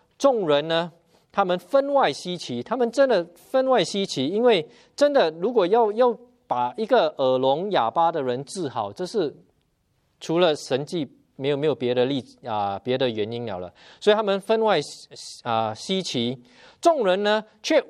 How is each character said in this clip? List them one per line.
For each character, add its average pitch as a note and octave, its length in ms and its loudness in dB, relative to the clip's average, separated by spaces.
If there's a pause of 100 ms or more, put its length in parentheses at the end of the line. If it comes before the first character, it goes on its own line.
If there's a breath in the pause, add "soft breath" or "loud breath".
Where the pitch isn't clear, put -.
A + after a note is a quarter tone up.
(180 soft breath)
众 A3+ 300 2
人 D3 180 2
呢， E3 240 -2 (400 soft breath)
他 G3+ 140 0
们 F3+ 140 2
分 C#4 340 0
外 A3 200 4
稀 F3+ 240 -8
奇， A#2+ 260 -8
他 A3+ 140 -4
们 A#3+ 140 0
真 C#4 180 2
的 F#3+ 160 2 (120)
分 C4 320 -2
外 A#3+ 160 2
稀 G3 200 -2
奇， C3+ 220 -4
因 G3+ 160 -2
为 G#3+ 240 4 (300 loud breath)
真 D4 160 2
的， G3+ 200 4
如 F3+ 200 -4
果 G3+ 140 4
要， G#3+ 260 2
要 A#3+ 260 2 (300)
把 B2 280 -2
一 G#3+ 100 -4
个 G#3 220 4 (100)
耳 C3 200 2
聋 C#3+ 320 0
哑 B2 200 2
巴 E3 200 2
的 E3 100 -4
人 B2+ 240 -4
治 E3+ 240 -8
好， A#2 220 -6
这 F3+ 160 -8
是 F3 260 -4 (880)
除 E3 200 -4
了 D#3+ 180 4
神 C3+ 300 -4
迹， E3 200 -6 (300)
没 C3+ 140 -4
有， C#3+ 60 0
没 C#3+ 100 -2
有 C#3+ 80 2
别 B2 200 -2
的 B2 120 2
例-， C3+ 180 -4 (240)
啊， G2+ 340 -4
别 B2 140 -2
的 C3 120 0
原 A2 220 -4
因 A#2+ 140 -8
了 G2 140 -8
了。 F2+ 140 -12 (280 loud breath)
所 G3+ 100 2
以 G#3 60 4
他 A3+ 60 -2
们 G3 180 -2
分 A3 220 0
外， G3 180 2 (640)
啊， A2+ 300 0
稀 F#3+ 280 -6
奇。 B2 400 -4 (380 loud breath)
众 D#4 240 2
人 F#3+ 180 2
呢， G#3+ 220 0 (180 soft breath)
却 D4+ 280 2